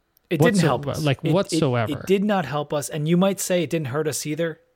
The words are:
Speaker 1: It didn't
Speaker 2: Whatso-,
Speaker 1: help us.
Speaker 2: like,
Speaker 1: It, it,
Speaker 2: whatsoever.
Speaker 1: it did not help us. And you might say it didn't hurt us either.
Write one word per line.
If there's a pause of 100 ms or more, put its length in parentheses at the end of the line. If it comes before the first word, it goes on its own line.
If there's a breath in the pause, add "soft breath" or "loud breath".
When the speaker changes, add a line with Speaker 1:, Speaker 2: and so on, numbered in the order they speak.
(300)
Speaker 1:
It
didn't
Speaker 2:
Whatso-,
Speaker 1:
help
us.
Speaker 2:
like,
Speaker 1:
It,
it,
Speaker 2:
whatsoever.
Speaker 1:
it
did
not
help
us.
And
you
might
say
it
didn't
hurt
us
either. (160)